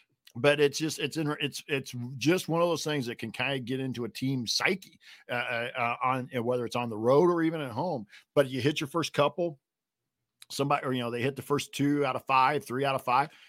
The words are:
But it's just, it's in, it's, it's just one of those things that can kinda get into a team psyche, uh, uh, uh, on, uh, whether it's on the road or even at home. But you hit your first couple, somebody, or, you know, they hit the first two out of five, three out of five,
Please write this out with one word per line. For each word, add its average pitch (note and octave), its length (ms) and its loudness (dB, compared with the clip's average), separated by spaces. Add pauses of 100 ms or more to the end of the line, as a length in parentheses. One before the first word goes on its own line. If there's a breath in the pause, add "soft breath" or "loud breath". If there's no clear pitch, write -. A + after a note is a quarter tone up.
(360 soft breath)
But C#3+ 240 4
it's C#3+ 180 4
just, D3+ 220 -4
it's D3+ 180 -6
in, D3+ 240 -2
it's, - 260 -6
it's C3+ 260 -4 (260)
just D#3+ 280 2
one E3 140 0
of F3 60 2
those D#3+ 160 -2
things C#3+ 240 -2
that A#2 100 -6
can A2+ 140 -8
kinda C3+ 280 -2
get B2+ 200 -4
into B2 260 -4
a G#2 40 -6
team C3 360 -4
psyche, - 540 -2 (280 loud breath)
uh, A#2+ 60 -6
uh, B2 420 -2
uh, A#2+ 280 0
on, B2+ 320 0
uh, A#2 80 -2
whether B2 220 -2
it's A2+ 100 -6
on A#2+ 140 -2
the G#2+ 80 -6
road C#3+ 340 6
or E3+ 100 2
even D#3+ 200 0
at C3 100 -6
home. C3 340 -4 (300 loud breath)
But C#3+ 120 6
you B2+ 140 -4
hit D3 180 2
your D3 80 -4
first E3 240 -2
couple, D#3+ 460 0 (920)
somebody, C#3+ 340 0
or, C3 80 0
you B2+ 80 -2
know, A#2+ 80 -2
they A#2+ 140 -4
hit C3+ 120 0
the B2+ 60 -12
first - 320 -2
two C#3+ 320 2
out B2+ 100 0
of A#2+ 100 -8
five, C3+ 380 4
three C3 220 -4
out C3+ 80 2
of C3 100 -2
five, C3 260 2 (200 loud breath)